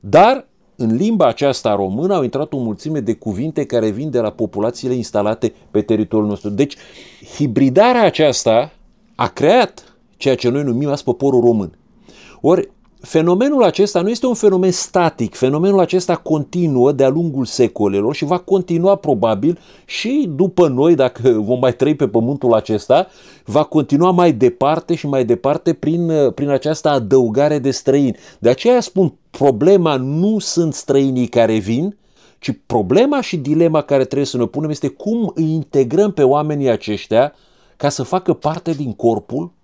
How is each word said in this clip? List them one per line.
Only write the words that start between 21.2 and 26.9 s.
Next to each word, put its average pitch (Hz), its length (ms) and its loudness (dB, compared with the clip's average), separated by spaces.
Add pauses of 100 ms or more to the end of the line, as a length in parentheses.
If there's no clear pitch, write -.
vom 110 280 0
mai 127 180 0
trăi 143 180 0
pe 143 140 -2
pământul 117 460 0
acesta, 113 520 0 (380)
va 139 200 0
continua 151 460 2
mai 175 220 4
departe 135 640 0
și 156 120 -8
mai 135 180 0
departe 135 480 0
prin, 165 400 -2 (220)
prin 143 140 -4
această 143 400 -2
adăugare 131 680 2